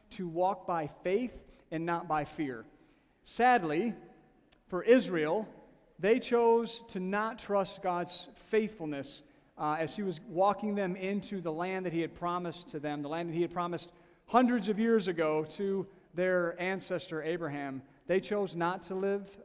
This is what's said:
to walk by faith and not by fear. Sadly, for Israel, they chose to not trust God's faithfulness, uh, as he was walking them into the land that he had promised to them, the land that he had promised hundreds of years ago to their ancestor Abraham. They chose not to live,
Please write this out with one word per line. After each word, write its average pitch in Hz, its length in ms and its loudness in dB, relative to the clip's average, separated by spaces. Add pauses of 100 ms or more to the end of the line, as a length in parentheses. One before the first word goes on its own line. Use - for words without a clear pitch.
(120)
to 185 160 -6
walk 180 400 0
by 165 200 -2 (160)
faith 214 300 0 (380)
and 165 140 -2
not 170 220 -2
by 151 160 0
fear. 135 400 -6 (600)
Sadly, 220 720 4 (720)
for 175 160 -2
Israel, 190 640 4 (520)
they 208 200 4
chose 233 680 2
to 196 100 -8
not 208 400 -2
trust 196 420 -2
God's 175 540 -4
faithfulness, 165 880 -4 (340)
uh, 151 220 0
as 160 160 -4
he 208 80 -4
was 180 160 -4 (100)
walking 196 460 2
them 196 200 0
into 196 460 -4
the 165 100 -4
land 185 340 -4
that 170 80 -2
he 165 80 0
had 160 120 -4
promised 175 560 -6
to 156 100 -8
them, 147 220 -4
the 143 80 -6
land 170 200 -4
that 165 40 -4
he 165 80 0
had 170 100 0
promised 175 400 -4 (360)
hundreds 240 420 6
of 202 100 0
years 220 280 4
ago 156 360 2 (120)
to 196 320 -2 (260)
their 175 480 2
ancestor 175 600 -4
Abraham. 143 580 -4 (260)
They 180 120 2
chose 196 360 -2
not 175 280 -2
to 190 120 -8
live, 196 340 -2 (160)